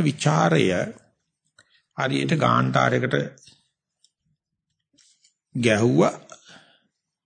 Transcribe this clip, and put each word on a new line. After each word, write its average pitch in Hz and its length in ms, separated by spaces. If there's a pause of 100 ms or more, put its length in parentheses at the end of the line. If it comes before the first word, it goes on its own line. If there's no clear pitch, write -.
විචාරය 156 640 (1300)
හරියට 135 380
ගාන්ටාරයකට 127 760 (2500)
ගැහුවා. 120 600 (1120)